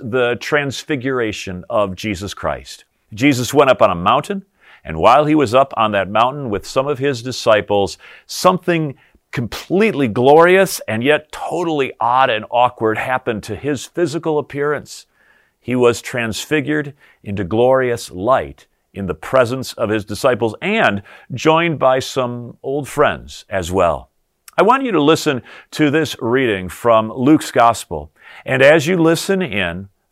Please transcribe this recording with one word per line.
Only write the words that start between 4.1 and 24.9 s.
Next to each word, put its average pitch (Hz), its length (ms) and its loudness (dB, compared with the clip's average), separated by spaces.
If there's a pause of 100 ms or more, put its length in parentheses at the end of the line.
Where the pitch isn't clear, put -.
and 80 140 -8
while 117 260 6
he 151 100 2
was 131 200 2
up 135 200 4
on 107 180 0
that 98 180 0
mountain 127 400 0
with 98 160 -4
some 135 200 -2
of 143 120 -4
his 131 240 -4
disciples, 104 720 0 (300)
something 170 680 0 (380)
completely 143 760 -2
glorious 160 800 4
and 110 160 -4
yet 147 260 0
totally 160 720 -4
odd 127 300 2
and 110 200 -2
awkward 120 460 0
happened 127 460 -4
to 110 120 -10
his 127 300 -6
physical 160 540 -4
appearance. 143 640 -6 (560)
He 123 160 -4
was 120 240 4
transfigured 143 960 -4 (280)
into 101 220 -6
glorious 123 640 2
light 92 560 -4 (280)
in 98 100 -6
the 87 100 -4
presence 127 600 0
of 113 160 -2
his 107 160 -2
disciples 113 560 -2
and 156 400 0 (320)
joined 160 440 0
by 131 200 2
some 120 640 -6
old 135 260 -6
friends 78 600 -2
as 92 200 -4
well. 85 380 0 (480)
I 165 60 2
want 254 220 2
you 240 80 -4